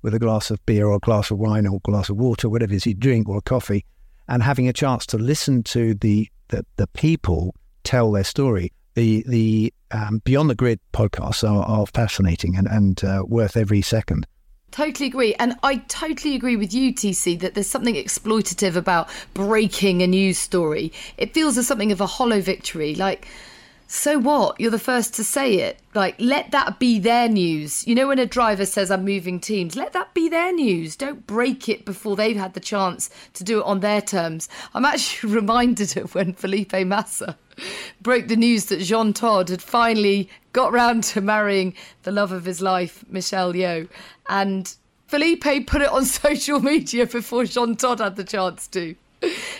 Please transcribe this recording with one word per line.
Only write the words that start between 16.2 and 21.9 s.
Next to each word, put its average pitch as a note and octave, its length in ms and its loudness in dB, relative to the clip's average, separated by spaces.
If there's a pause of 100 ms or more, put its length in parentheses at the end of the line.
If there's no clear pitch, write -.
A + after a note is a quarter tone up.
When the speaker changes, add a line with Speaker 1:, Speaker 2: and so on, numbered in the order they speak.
Speaker 2:
agree A#3+ 220 0
with G3 160 -2
you, B3+ 220 0
T G3 180 0
C, F3 240 0
that F3+ 160 -6
there's G#3 140 -4
something A#3 280 -2
exploitative G3 800 -2
about F3 340 0 (260)
breaking G3 680 2
a F3+ 40 4
news F#3 320 2
story. D#3+ 560 -2 (240)
It A3+ 160 -4
feels D4+ 240 2
as B3 80 0
something G#3+ 260 0